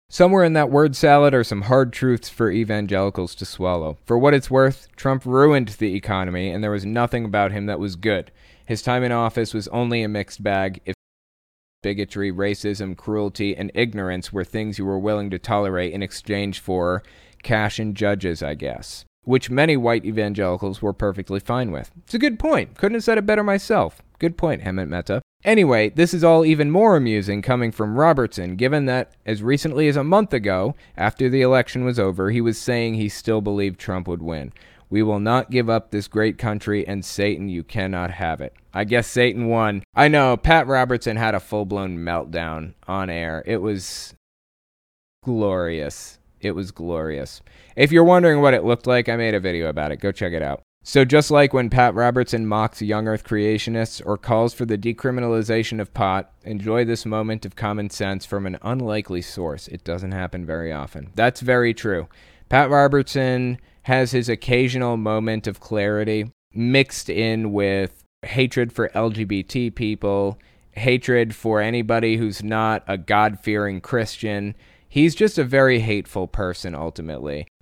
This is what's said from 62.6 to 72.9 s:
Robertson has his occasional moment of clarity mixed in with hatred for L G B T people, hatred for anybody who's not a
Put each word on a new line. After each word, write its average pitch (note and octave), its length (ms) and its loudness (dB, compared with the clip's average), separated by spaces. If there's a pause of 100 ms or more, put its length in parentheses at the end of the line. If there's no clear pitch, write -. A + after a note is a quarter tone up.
Robertson C3 920 2 (240)
has C3 280 2
his B2 180 0
occasional B2 680 0
moment A2 500 -2
of G2+ 140 -6
clarity G#2+ 720 -2 (200)
mixed B2 560 0
in A2 440 -2
with G2 500 -2 (200)
hatred B2+ 500 -2
for - 200 -4
L A2 180 0
G A2 120 -6
B G2 220 -4
T A#2+ 260 -4
people, G2+ 640 -2 (360)
hatred B2 600 0
for G#2+ 280 0
anybody A2+ 560 0
who's G#2+ 260 -4
not A2 460 -2
a F#2+ 100 -4